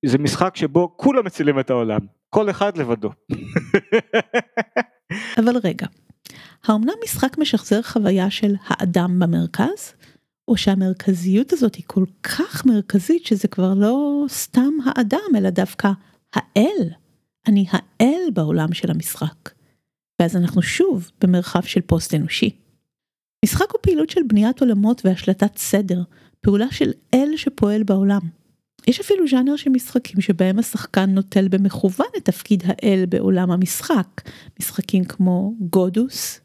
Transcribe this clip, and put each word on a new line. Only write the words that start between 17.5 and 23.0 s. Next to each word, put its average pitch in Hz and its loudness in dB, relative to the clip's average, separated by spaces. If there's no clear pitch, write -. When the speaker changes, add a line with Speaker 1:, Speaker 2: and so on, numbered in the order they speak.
Speaker 2:
האל 294 0
בעולם 160 0
של 175 -4
המשחק. - -6
ואז 170 2
אנחנו 175 2
שוב 285 0
במרחב 180 2
של - -2
פוסט - -2
אנושי. 160 -2